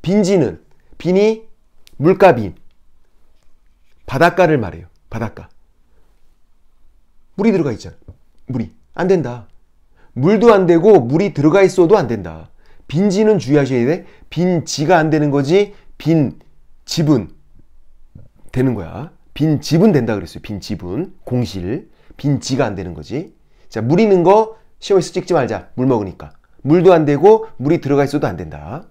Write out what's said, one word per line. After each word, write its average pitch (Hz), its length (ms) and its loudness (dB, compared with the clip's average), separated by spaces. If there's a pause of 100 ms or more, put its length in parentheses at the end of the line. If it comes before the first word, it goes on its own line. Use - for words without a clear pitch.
빈지는 175 600 0 (340)
빈이 208 500 0 (500)
물가빈. 147 580 2 (1500)
바닷가를 165 540 0
말해요. 87 280 -10 (220)
바닷가. 107 400 -10 (1900)
물이 214 160 2
들어가 160 200 -2
있잖아. 90 240 -12 (500)
물이. 123 260 -8 (220)
안 175 140 -4
된다. 131 400 -2 (680)
물도 208 400 4
안 190 140 2
되고 170 340 6
물이 156 320 -2
들어가 156 300 4
있어도 190 340 4
안 151 100 -2
된다. 82 420 -10 (380)
빈지는 202 520 0
주의하셔야 127 460 0
돼. 170 200 -2 (240)
빈지가 170 680 -2
안 160 120 0
되는 151 220 0
거지 165 420 0 (240)
빈 147 420 0 (460)
집은 143 460 -2 (1200)
되는 127 240 -2
거야. 95 360 -12 (220)
빈 151 260 -2
집은 180 320 2
된다 117 240 0
그랬어요. 92 260 -12
빈 101 200 -12
집은. 104 520 -10 (120)
공실. 113 680 -6 (240)
빈지가 135 500 -4
안 101 100 -8
되는 90 180 -10
거지. 104 420 -12 (320)
자, 107 140 -8
물 139 180 0
있는 196 240 2
거 214 340 2 (220)
시험에서 190 320 0
찍지 185 220 -6
말자. 113 420 -4
물 127 120 -2
먹으니까. 101 440 -4 (300)
물도 175 320 4
안 160 100 4
되고 175 440 4 (100)
물이 151 240 -2
들어가 139 240 0
있어도 139 220 -4
안 90 100 -8
된다. 80 540 -14